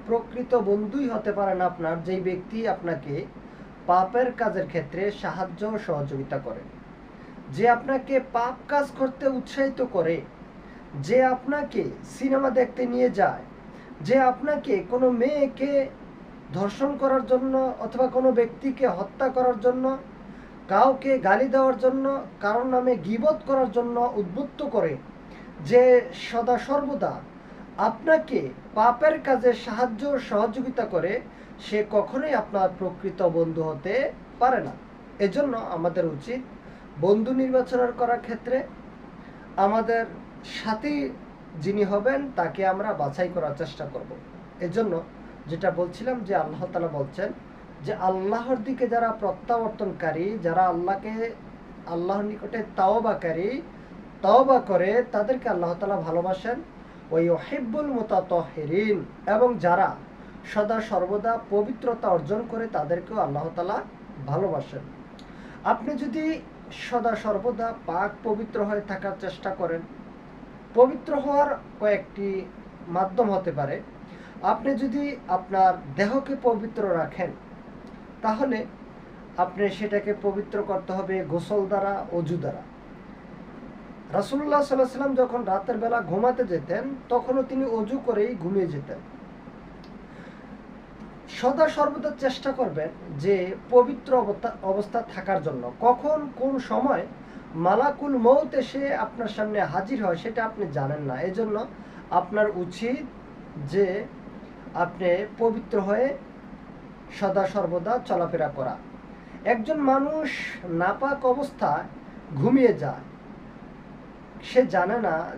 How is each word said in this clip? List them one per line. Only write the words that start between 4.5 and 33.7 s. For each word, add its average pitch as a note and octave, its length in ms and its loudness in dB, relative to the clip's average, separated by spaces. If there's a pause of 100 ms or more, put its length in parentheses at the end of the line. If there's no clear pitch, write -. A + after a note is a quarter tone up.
ক্ষেত্রে E3+ 440 -2
সাহায্য F#3 540 -6
ও G#3+ 120 -2
সহযোগিতা C#3 600 -4
করে, A2 220 -8 (920)
যে G#3 160 6
আপনাকে C4 500 2 (140)
পাপ A#3+ 200 0 (140)
কাজ C#4+ 200 2 (120)
করতে C4+ 280 0
উৎসাহিত C4+ 640 0
করে, E3 300 2 (800)
যে A#3+ 220 6
আপনাকে B3+ 600 0 (200)
সিনেমা C4+ 460 0
দেখতে B3 360 2
নিয়ে B3 240 2
যায়, F3 320 2 (600)
যে A3+ 180 4
আপনাকে B3+ 720 2
কোনো B3+ 220 4
মেয়েকে C4+ 800 2 (640)
ধর্ষণ G3+ 440 0
করার C4 280 2
জন্য C4 540 2
অথবা B3+ 280 2
কোনো B3+ 240 4
ব্যক্তিকে A#3+ 560 2
হত্যা G3 420 0
করার B3 300 4
জন্য, B3+ 380 2 (720)
কাউকে C4 520 6
গালি G#3+ 280 6
দেওয়ার C4 300 4
জন্য, C4+ 460 2 (180)
কারোর A3 240 2
নামে B3+ 300 4
গীবত A3+ 520 2
করার C4 240 4
জন্য A#3+ 440 2
উদ্বুদ্ধ G#3 480 -4
করে, E3+ 340 0 (680)
যে B3 360 10 (120)
সদা A#3 440 0
সর্বদা C4+ 640 0 (560)
আপনাকে B3+ 720 2 (260)
পাপের B3+ 460 6
কাজে B3 320 4
সাহায্য A3+ 520 -2
ও C#4+ 140 2
সহযোগিতা A#3 640 0
করে, F#3 360 0 (380)
সে G#3 320 -2
কখনোই C4+ 420 2
আপনার G#3 360 2 (100)
প্রকৃত F3+ 500 0
বন্ধু E3 340 2
হতে F3+ 480 -2 (280)